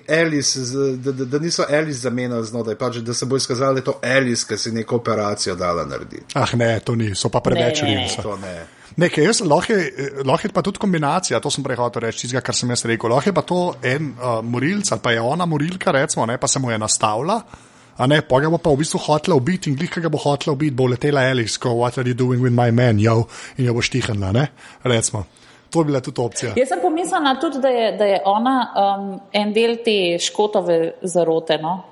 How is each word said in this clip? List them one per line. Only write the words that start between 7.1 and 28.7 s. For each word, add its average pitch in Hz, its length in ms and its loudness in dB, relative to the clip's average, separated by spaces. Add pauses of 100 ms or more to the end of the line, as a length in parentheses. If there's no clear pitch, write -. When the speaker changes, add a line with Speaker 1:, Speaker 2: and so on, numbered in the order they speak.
Speaker 2:
so - 160 -2
pa 143 140 0
preveč 160 400 2
Speaker 3:
Ne, - 20 0
ne, 143 60 0
ne. - 100 0
Speaker 2:
realsa. - 240 -6
Speaker 1:
To 101 140 -6
ne. 92 180 -10 (380)
Speaker 2:
Ne, 170 140 2
ker 156 160 2
jaz, 214 160 4
lahko 151 320 2
je, 190 140 2 (340)
lahko 135 240 0
je 208 80 -4
pa - 80 -2
tudi 196 180 -2
kombinacija, 165 600 0
to 113 100 -2
sem 139 160 -4
prej 131 140 -4
hotel 120 240 -2
reči, 113 240 -4
tistega, 123 160 -2
kar - 120 -4
sem - 140 -2
jaz 120 160 -2
rekel. 113 240 0
Lahko 131 220 2
je 190 40 2
pa 165 80 2
to 180 180 -2 (200)
en, 135 300 -2
eh, 120 320 -4
morilec 131 480 -2
ali 110 100 -2
pa 123 120 0
je 113 120 0
ona 160 220 -2
morilka, 165 480 0
recimo, 139 320 0
ne, 117 100 -2
pa 135 120 -2
se 139 120 0
mu 127 80 -2
je 113 100 0
nastavila, 110 600 0 (560)
a - 120 -2
ne, 147 140 4
pol 135 220 4
ga 156 100 2
bo 165 80 2
pa 175 100 0
v 139 120 4
bistvu 165 180 -2
hotela 151 380 2
ubiti 156 340 0
in 131 60 0
glih, 170 100 -2
ko 175 140 -6
ga 165 100 -2
bo 147 80 0
hotela 143 320 0
ubiti, 151 220 0
bo 127 140 2
letela 135 360 2
Alice, 127 320 0
ko, - 160 -2
"What 120 240 0
are 131 100 -2
you 123 100 2
doing 123 260 2
with 127 120 4
my 120 200 4
man, 117 260 6
yo?" 113 240 4 (300)
In 131 120 -2
jo 120 80 2
bo 117 80 0
štihnila, 101 520 -2
ne, 143 140 4 (340)
recimo. 113 420 0 (440)
To 165 120 0
bi 156 80 2
bila 135 140 0
tudi 135 180 -6
opcija. 120 340 -4
Speaker 3:
Jaz 254 140 2
sem 359 140 -2
pomislila 330 560 0
tudi, 285 220 -4
da 262 100 2
je, 233 240 2
da 202 120 0
je 196 180 4
ona, 226 340 2 (160)